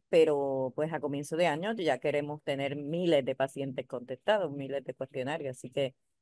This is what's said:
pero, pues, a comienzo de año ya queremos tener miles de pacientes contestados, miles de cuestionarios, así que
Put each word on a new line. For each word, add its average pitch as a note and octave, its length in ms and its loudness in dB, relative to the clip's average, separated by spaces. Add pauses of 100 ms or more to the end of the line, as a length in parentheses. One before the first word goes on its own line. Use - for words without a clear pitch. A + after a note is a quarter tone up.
pero, C#3 680 4
pues, D#3 160 0
a D3+ 80 -4
comienzo C#3+ 360 -4
de E3+ 120 4
año E3+ 240 -2
ya D#3 260 2
queremos D3 460 -2
tener C#3 320 -2
miles D3+ 480 2
de C3 100 -2
pacientes C3+ 520 -4
contestados, C#3 680 -2
miles C#3 320 -6
de - 100 -8
cuestionarios, C3+ 600 -6
así - 140 -14
que C3+ 240 -2 (260)